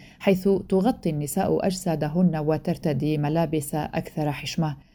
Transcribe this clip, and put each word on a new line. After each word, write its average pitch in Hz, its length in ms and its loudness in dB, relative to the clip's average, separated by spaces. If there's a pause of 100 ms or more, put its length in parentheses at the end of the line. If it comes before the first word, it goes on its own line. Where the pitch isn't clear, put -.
(180)
حيث 190 300 2 (200)
تغطي 190 420 2
النساء 151 560 0
أجسادهن 165 680 0
وترتدي 151 840 0
ملابس 151 560 0
أكثر 151 580 -4
حشمة. 147 440 -4 (180)